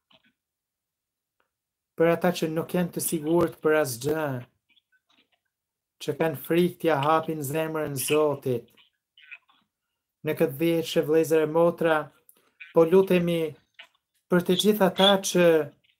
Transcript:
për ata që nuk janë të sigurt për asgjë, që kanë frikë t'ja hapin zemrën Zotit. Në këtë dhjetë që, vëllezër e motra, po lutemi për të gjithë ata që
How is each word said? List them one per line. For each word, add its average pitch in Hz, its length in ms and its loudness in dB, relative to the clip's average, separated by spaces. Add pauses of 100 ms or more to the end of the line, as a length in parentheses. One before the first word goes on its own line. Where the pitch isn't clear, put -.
(2000)
për 165 120 4
ata 175 240 0
që 160 160 -6
nuk 160 240 -8
janë 180 220 -4
të 147 100 -6
sigurt 165 560 -2
për 156 180 2
asgjë, 147 460 -4 (1800)
që 143 160 -6
kanë 160 280 -4
frikë 175 340 0
t'ja 156 220 0
hapin 160 400 0
zemrën 156 520 -6
Zotit. 143 720 -2 (1600)
Në 151 160 -4
këtë 139 200 -2
dhjetë 165 300 -2
që, 160 180 0
vëllezër 156 380 2
e 151 60 -4
motra, 165 460 0 (760)
po 165 140 6
lutemi 170 640 2 (800)
për 175 160 2
të 180 160 2
gjithë 214 260 2
ata 190 200 4 (200)
që 180 180 4 (520)